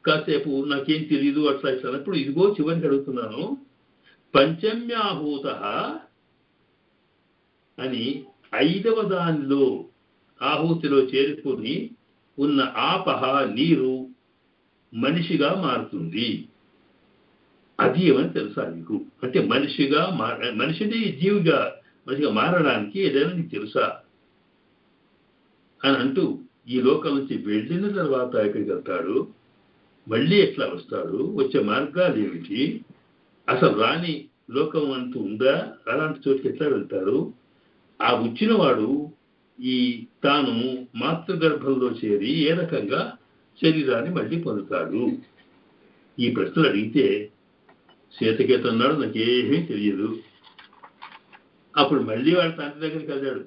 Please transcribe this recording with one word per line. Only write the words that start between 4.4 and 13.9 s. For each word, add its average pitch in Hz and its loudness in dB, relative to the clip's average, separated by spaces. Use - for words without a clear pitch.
అని 123 -4
ఐదవ 196 2
దానిలో 151 0
ఆహుతిలో 147 2
చేరుకొని 139 -2
ఉన్న 139 2
ఆపహ 135 0
నీరు 131 2